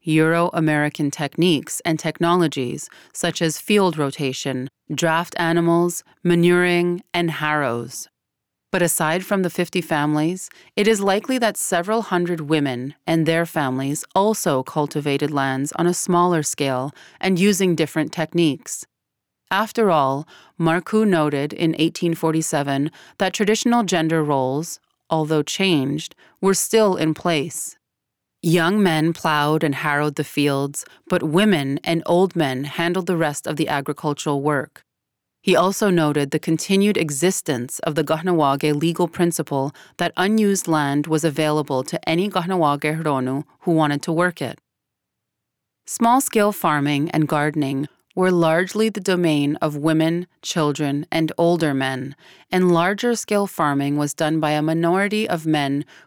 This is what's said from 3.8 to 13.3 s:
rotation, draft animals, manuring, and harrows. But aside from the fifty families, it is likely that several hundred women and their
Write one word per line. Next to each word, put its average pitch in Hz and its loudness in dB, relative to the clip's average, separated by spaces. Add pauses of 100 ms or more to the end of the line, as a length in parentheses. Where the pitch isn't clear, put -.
rotation, 135 -4 (260)
draft 165 0
animals, 170 2 (180)
manuring, 175 2 (100)
and 170 0
harrows. 139 -4 (640)
But 185 0
aside 170 0
from 196 0
the 175 -2
fifty 180 -4
families, 151 -2 (280)
it 202 2
is 220 4
likely 202 0
that 226 0
several 202 -2
hundred 175 -2
women 143 -2 (140)
and 165 2
their 165 2